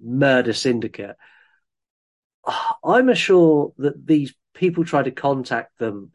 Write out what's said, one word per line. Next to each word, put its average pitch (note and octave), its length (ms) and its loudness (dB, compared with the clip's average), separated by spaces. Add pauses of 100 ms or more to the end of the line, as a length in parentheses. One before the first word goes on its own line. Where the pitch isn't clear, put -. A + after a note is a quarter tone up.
murder B2 520 2
syndicate, G#2+ 600 -4 (1300)
<sighs> - 380 -6
I'm B3 300 2
sure E3 640 4
that C#3 300 -6
these D3 260 0 (220)
people E3+ 280 0
try D3 200 0
to B2 80 -4
contact C3 640 -4
them G2+ 380 -8